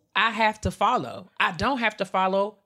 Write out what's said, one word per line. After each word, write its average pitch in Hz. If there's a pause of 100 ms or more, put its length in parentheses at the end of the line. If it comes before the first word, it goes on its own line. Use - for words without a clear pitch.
(160)
I 214
have 214
to 190
follow. 196
I 208
don't 220
have 220
to 190
follow 196